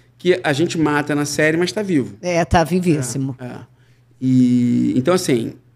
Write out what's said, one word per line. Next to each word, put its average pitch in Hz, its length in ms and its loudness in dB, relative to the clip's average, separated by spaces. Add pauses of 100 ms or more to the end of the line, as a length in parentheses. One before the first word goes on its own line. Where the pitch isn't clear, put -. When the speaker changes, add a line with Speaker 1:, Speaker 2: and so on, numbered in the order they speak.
(160)
Speaker 1:
que - 260 0
a 156 120 0
gente 170 240 -2
mata 147 360 0
na 147 120 -2
série, 156 320 0
mas 180 140 0
tá 214 100 -6
vivo. 131 400 -2
Speaker 2:
É, 175 240 0
tá 170 180 4
vivíssimo. 151 760 -2
Speaker 1:
É, 127 60 -16
é. 120 140 -14 (600)
E, 123 760 2
então, 131 160 0
assim, 156 440 -2 (200)